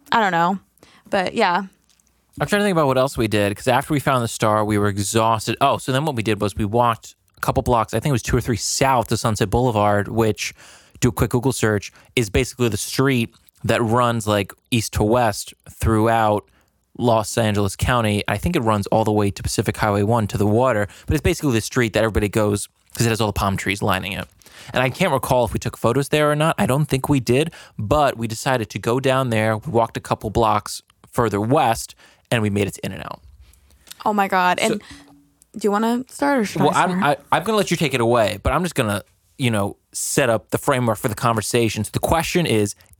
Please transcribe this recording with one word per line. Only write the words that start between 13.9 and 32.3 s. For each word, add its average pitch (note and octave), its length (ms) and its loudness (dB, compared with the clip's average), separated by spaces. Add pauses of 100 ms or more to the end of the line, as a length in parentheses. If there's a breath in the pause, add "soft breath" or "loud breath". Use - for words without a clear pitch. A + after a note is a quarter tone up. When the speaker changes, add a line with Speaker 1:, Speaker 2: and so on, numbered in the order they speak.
Speaker 2:
like, G#2 260 0 (180)
east A#2 240 0
to - 100 0
west A2+ 500 0 (160)
throughout A2 760 2 (540)
Los A2+ 400 0
Angeles G#2 380 0
County. A2 520 0
I G#2+ 80 -2
think F3 200 -2
it D3 60 2
runs G#2+ 260 0
all A2 160 2
the G#2+ 80 0
way G#2 180 2
to - 120 -10
Pacific - 340 -4
Highway G#2 260 0
one A2 260 0
to - 100 -6
the G2+ 80 2
water, G#2+ 400 2 (200 loud breath)
but - 80 0
it's D3 80 -2
basically D#3 300 0
the A2+ 80 2
street A#2 340 -2
that G#2+ 80 4
everybody G#2+ 260 0
goes G#2 400 0 (260)
'cause A#2 120 0
it A2+ 40 2
has A2 100 0
all A2 80 2
the G2+ 40 -2
palm G2 240 0
trees G2 260 -4
lining F#2+ 300 -2
it. F#2 140 -8 (460 loud breath)
And B2 100 2
I C3 80 2
can't F3 220 -2
recall B2+ 320 0
if G#2 80 -2
we - 60 -6
took - 180 -8
photos B2+ 340 0
there D3+ 200 2
or D3 60 0
not. D#3 220 0
I G3+ 80 0
don't C#3+ 200 0
think C#3 220 -2
we C#3+ 120 2
did, C3 320 0 (260 loud breath)
but B2 380 0
we A#2 120 -4
decided A#2 420 -2
to - 80 -10
go A#2 220 0
down C3 300 0
there. A2 280 2
We - 140 -10
walked A#2+ 240 0
a - 40 -6
couple A2+ 300 -4
blocks G#2+ 500 0 (300)
further G#2 300 0
west, A#2+ 540 0 (360 soft breath)